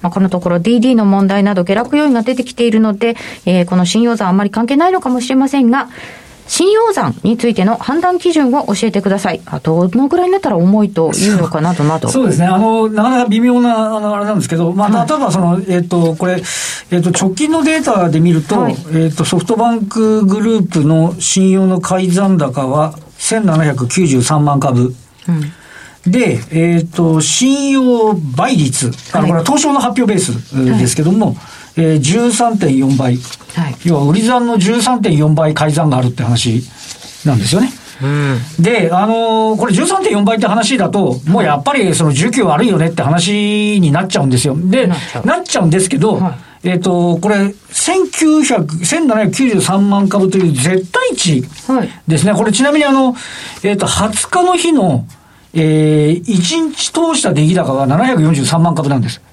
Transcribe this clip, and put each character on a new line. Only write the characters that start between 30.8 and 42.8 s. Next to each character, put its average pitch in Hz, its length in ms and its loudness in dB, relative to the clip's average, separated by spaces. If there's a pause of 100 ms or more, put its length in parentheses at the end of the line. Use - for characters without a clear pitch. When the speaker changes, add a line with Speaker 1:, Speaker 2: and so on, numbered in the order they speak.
Speaker 2:
で 123 80 2
す - 80 -4
け 156 80 0
ど 170 80 2
も、 214 140 2
Speaker 1:
は 127 80 0
い。 - 20 -12 (400)
Speaker 2:
え 160 180 2
ー、 151 60 2
十 233 320 2
三 226 260 0
点 139 180 0
四 135 200 2
倍。 123 200 0 (380)
Speaker 1:
は 156 160 -4
い。 120 140 -10
Speaker 2:
要 170 120 2
は、 143 80 0
売 147 100 2
り 220 80 0
残 240 240 0
の 233 120 0
十 220 240 0
三 247 200 0
点 180 140 0
四 151 180 2
倍 156 200 0
改 151 180 -2
ざ 160 120 0
ん 151 60 2
が 127 80 0
あ 127 40 0
る 123 60 0
っ - 20 -2
て - 120 -6
話 117 400 0 (600)
な 147 100 2
ん 113 40 2
で 98 60 -2
す - 100 -2
よ 196 60 2
ね。 254 100 -2 (320)
Speaker 1:
う 131 40 -4
ん。 143 560 -2
Speaker 2:
で、 196 300 0
あ 190 140 0
の 220 480 0
ー、 214 40 -4
こ 233 80 -2
れ 214 60 0
十 247 140 0
三 381 160 0
点 403 100 0
四 202 120 0
倍 226 140 0
っ - 20 -2
て 214 60 0
話 220 320 0
だ 180 120 0
と、 160 360 -2
も 196 140 2
う - 40 2
や 147 120 0
っ 143 60 -4
ぱ 277 120 0
り 196 200 0
そ 170 100 0
の 147 80 2
需 160 180 0
給 240 120 0
悪 170 220 2
い 247 40 2
よ 185 100 2
ね 165 100 2